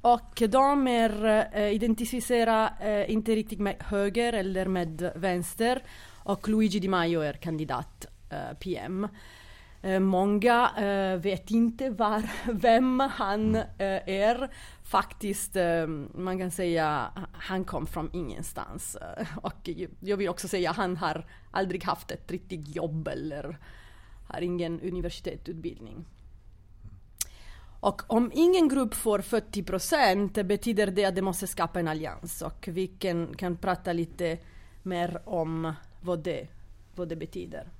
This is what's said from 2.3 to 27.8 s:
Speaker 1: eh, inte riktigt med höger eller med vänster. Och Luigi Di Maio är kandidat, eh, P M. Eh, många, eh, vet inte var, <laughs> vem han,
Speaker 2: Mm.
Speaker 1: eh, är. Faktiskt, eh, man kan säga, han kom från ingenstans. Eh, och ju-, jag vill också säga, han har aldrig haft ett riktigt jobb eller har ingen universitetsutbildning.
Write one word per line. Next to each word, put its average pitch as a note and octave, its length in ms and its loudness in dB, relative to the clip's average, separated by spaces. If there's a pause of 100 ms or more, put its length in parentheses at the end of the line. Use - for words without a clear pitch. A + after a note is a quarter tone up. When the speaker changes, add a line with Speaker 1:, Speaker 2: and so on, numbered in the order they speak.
Speaker 1:
eh, G#3 300 0
inte A3 240 2
riktigt G#3+ 260 -2
med G3+ 180 0
höger G#3 540 0
eller F#3+ 340 0
med F3 480 -2
vänster. F#3+ 680 0 (420)
Och G3+ 240 -2
Luigi G#3+ 320 4
Di F#3+ 80 0
Maio E3+ 320 2
är D3 120 0
kandidat, D3+ 760 -4 (240)
eh, C#3 300 -8
P F3+ 160 -4
M. F#3 320 -4 (760)
Eh, F#3+ 180 2
många, G3+ 800 4
eh, G3 420 0
vet F#3+ 300 -2
inte A#3 400 2
var, G#3+ 320 2 (220)
<laughs> A#3+ 80 0
vem B3 480 6
han, G#3+ 560 2
Speaker 2:
Mm. A3 100 0 (120)
Speaker 1:
eh, F#3+ 360 -2
är. A#3 340 2 (360)
Faktiskt, - 720 -2
eh, E3+ 300 4 (280)
man F#3 240 -4
kan F3+ 120 -2
säga, D#3 560 2 (260)
han F#3 320 -4
kom D#3 220 -4
från D#3 260 -4
ingenstans. - 840 -8
Eh, - 300 -8 (160)
och - 260 -8
ju-, E3+ 220 -8 (100)
jag G3 160 -2
vill F#3+ 120 -2
också E3+ 200 -6
säga, F3 240 0
han F3+ 240 0
har D#3+ 280 -2 (260)
aldrig F3+ 340 -2
haft - 260 -2
ett - 200 -10
riktigt D#3+ 460 -8
jobb D#3 320 -2
eller C#3+ 500 -6 (680)
har - 120 -8
ingen F3 400 -2
universitetsutbildning. D#3+ 1200 -8 (1800)